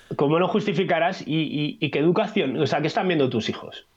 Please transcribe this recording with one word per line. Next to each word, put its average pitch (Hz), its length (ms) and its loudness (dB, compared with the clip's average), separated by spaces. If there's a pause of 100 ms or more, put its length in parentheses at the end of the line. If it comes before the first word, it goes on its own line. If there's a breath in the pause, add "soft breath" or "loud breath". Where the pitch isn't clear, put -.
(160 soft breath)
¿Cómo 151 240 2
lo 180 80 4
justificarás 180 760 0
y, 160 200 -2
y, 151 400 -4
y 147 100 0
qué 151 80 0
educación? 165 600 2
O 139 60 4
sea, 147 140 0
¿qué 156 60 0
están 190 200 -2
viendo 147 220 2
tus 120 200 -2
hijos? - 480 -12